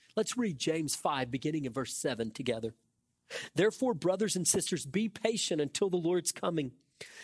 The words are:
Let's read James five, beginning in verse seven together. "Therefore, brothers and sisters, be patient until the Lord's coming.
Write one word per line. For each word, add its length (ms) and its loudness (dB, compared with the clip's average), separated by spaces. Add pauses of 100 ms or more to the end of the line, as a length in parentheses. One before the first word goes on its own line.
(160)
Let's 220 -2
read 220 0
James 360 0
five, 360 0
beginning 340 -2
in 80 -4
verse 220 -4
seven 340 -2
together. 460 -4 (800)
"Therefore, 400 4
brothers 400 2
and 120 0
sisters, 380 2
be 240 0
patient 500 0
until 300 0
the 80 4
Lord's 340 2
coming. 420 0 (500)